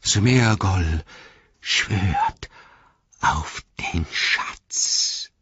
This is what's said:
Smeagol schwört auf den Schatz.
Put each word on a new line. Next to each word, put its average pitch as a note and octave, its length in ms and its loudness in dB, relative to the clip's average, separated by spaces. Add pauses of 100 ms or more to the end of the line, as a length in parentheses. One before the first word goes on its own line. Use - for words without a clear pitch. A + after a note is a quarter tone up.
Smeagol G2+ 1000 2 (560)
schwört - 880 -2 (720)
auf - 420 -2 (160)
den - 320 -2
Schatz. - 1200 -4 (100)